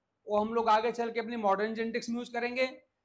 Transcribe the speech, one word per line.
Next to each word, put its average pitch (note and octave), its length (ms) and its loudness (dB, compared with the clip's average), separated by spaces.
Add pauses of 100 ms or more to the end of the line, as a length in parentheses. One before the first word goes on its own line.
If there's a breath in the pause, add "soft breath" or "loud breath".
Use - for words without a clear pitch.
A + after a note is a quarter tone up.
(260)
वो G#3 120 2
हम A3 160 2
लोग A3+ 140 2
आगे A3 240 4
चल A3+ 180 -4
के A3+ 100 -4
अपनी A#3 180 -4
modern G#3+ 360 2
genetics A3+ 340 -4
में A#3 80 -2
यूज़ A#3+ 160 -8
करेंगे। A#3+ 340 -2 (380)